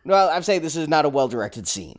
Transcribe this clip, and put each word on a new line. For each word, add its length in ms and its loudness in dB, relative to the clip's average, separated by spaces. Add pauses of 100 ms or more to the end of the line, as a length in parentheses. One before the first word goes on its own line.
No, 240 4
I'm 140 -2
saying 180 0
this 140 -6
is 120 -4
not 180 2
a 40 2
well-directed 580 -2
scene. 320 -8